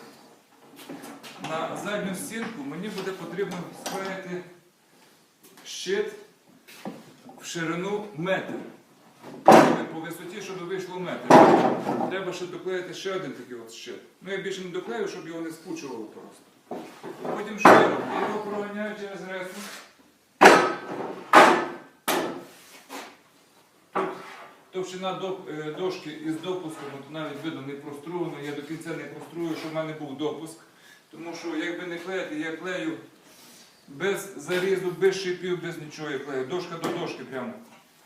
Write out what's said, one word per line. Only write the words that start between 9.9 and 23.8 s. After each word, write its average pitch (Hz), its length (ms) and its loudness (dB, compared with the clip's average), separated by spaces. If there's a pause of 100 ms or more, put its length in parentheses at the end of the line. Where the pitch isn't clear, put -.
По 160 60 -6
висоті, 175 420 -10
щоб 185 160 -8
вийшло 180 400 -6
метр. - 360 6 (760)
Треба 185 220 -2
ще 185 140 -6
доклеїти 180 480 -6
ще 190 200 -4
один 147 180 -4
такий 120 240 -12
от - 160 -14
щит. - 280 -12 (220)
Ну, 185 100 -8
я 190 60 -2
більше 185 220 -4
не 180 100 -8
доклею, 202 380 -4
щоб 160 200 -8
його 165 120 -6
не 160 100 -6
скучувало 143 540 -10
просто. - 380 -16 (920)
Потім - 220 -6
що - 100 8
я - 200 10
роблю? - 160 -2 (100)
Я - 60 -2
його 208 180 -2
проганяю 202 600 -6
через 196 280 -10
ресурс. 190 380 -8 (4000)